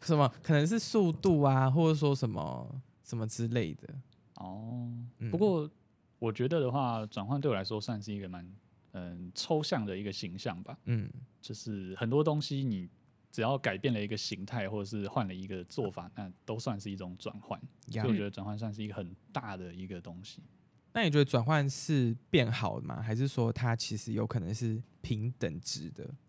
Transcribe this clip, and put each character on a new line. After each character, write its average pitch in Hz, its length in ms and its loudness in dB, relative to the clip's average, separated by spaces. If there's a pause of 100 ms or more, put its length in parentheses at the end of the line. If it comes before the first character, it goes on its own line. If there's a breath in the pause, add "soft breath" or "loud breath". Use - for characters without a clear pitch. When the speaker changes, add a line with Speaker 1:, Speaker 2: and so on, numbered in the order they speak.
Speaker 1:
什 160 140 4
么？ 143 120 8 (140)
可 - 100 2
能 147 140 6
是 208 100 2
速 208 360 4
度 156 300 6
啊， 131 280 6
或 160 180 6
者 160 60 8
说 143 200 4
什 131 140 0
么， 76 520 -4 (240)
什 - 120 -6
么 110 100 -2
之 117 220 -2
类 113 260 0
的。 - 200 -14 (400)
Speaker 2:
哦， 117 580 -8 (260)
Speaker 1:
嗯。 117 120 -4
Speaker 2:
不 - 80 0
过 175 300 4 (500)
我 113 140 0
觉 120 160 2
得 160 120 2
的 127 100 4
话， 120 360 0
转 104 180 -6
换 135 160 0
对 143 80 2
我 117 80 4
来 95 80 0
说 107 160 -2
算 107 220 -4
是 104 100 -6
一 101 60 -4
个 95 100 -6
蛮， 90 200 -12 (440)
嗯， 87 420 -10
抽 156 280 0
象 131 240 0
的 95 100 -4
一 101 60 -4
个 101 100 -4
形 92 260 -8
象 92 260 -4
吧。 - 200 -12
Speaker 1:
嗯。 113 260 0 (300)
Speaker 2:
就 - 140 -10
是 98 400 -8
很 113 160 -2
多 147 140 4
东 151 180 2
西 135 220 -2
你 98 240 -2 (420)
只 - 100 -4
要 120 160 2
改 117 220 0
变 127 160 2
了 104 80 -2
一 101 60 -4
个 107 80 -2
形 95 280 -6
态， 101 240 -4
或 104 120 -2
者 101 40 -2
是 104 220 -4
换 101 220 0
了 92 40 -6
一 95 140 -8
个 95 200 -6
做 113 220 -4
法， 90 280 -10
那 101 120 -8 (160)
都 110 140 -6
算 117 200 -4
是 101 120 -8
一 98 60 -4
种 90 200 -8
转 - 240 -8
换。 - 160 -8 (360)
Speaker 1:
呀。 110 100 -2
Speaker 2:
所 127 80 2
以 110 40 6
我 98 40 0
觉 101 60 0
得 101 40 -4
转 101 160 -8
换 104 140 -6
算 107 160 -4
是 110 80 -8
一 107 60 -4
个 101 60 -8
很 95 200 -8 (180)
大 107 240 -6
的 90 160 -10
一 92 140 -10
个 92 140 -8
东 87 240 -12
西。 - 180 -18 (500)
Speaker 1:
那 226 120 2
你 170 60 6
觉 143 80 6
得 143 60 10
转 123 200 2
换 143 260 4
是 127 460 2 (140)
变 127 200 6
好 107 300 0
吗？ 58 200 -6
还 110 140 0
是 131 140 2
说 117 240 2
它 117 240 2
其 113 200 -4
实 110 160 -4
有 110 140 0
可 113 140 0
能 92 120 -2
是 113 300 -2 (200)
平 113 360 -2
等 82 220 -2
值 - 300 -6
的？ - 140 -12 (240)